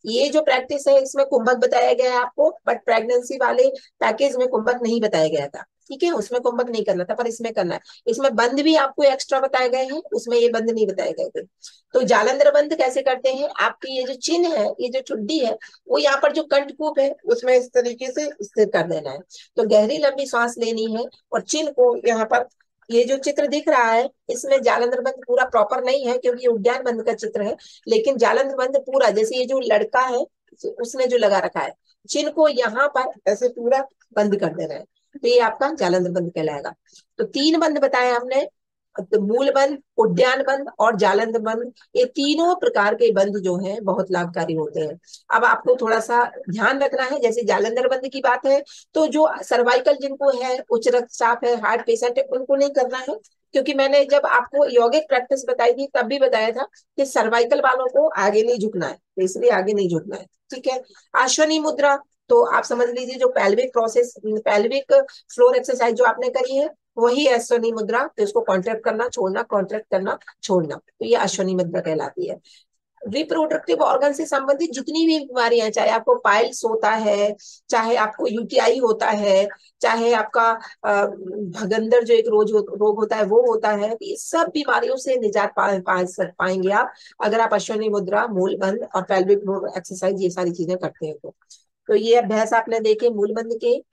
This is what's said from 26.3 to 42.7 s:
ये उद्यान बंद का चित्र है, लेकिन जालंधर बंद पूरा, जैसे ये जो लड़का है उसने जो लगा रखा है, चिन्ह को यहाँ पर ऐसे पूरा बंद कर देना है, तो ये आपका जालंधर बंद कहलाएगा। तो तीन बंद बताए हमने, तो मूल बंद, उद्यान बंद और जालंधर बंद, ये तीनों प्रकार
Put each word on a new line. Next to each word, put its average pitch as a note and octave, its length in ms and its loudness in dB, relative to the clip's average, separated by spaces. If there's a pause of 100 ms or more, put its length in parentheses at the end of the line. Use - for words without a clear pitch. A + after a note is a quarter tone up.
ये B3 60 0
उद्यान A#3+ 360 0
बंद A#3 200 -4
का A3 100 -2
चित्र A3 280 -8
है, G#3 160 -4 (300)
लेकिन A3+ 300 0
जालंधर A#3+ 380 0
बंद C4 220 -2
पूरा, B3+ 320 0
जैसे A3 280 -2
ये B3+ 80 -2
जो C4 140 -2
लड़का A3 400 0
है B3+ 260 -2 (560)
उसने B3+ 260 -4
जो B3 100 0
लगा G3+ 220 2
रखा F3 200 -4
है, C#3 140 -6 (360)
चिन्ह D4 200 -2
को D#4 180 2
यहाँ B3 400 0 (100)
पर - 340 -2
ऐसे G3+ 160 -2
पूरा B3 380 0 (280)
बंद G3+ 260 0
कर F3+ 80 -2
देना D#3+ 260 -8
है, - 120 -14 (300)
तो C#4 120 -4
ये A#3+ 120 6
आपका A#3+ 340 0
जालंधर F3+ 360 0
बंद F3 200 -2
कहलाएगा। D3+ 440 -6 (440)
तो A#3 60 -4
तीन D#4 360 0
बंद D#4 180 0
बताए B3 340 2
हमने, B3+ 380 -2 (520)
तो G#3 200 0
मूल A#3+ 300 2
बंद, C#4 260 2 (200)
उद्यान B3+ 440 2
बंद C#4 280 -2 (100)
और A3 160 2
जालंधर G#3+ 440 2
बंद, A3+ 340 -6 (220)
ये B3 100 4
तीनों D4+ 500 0
प्रकार A3 400 0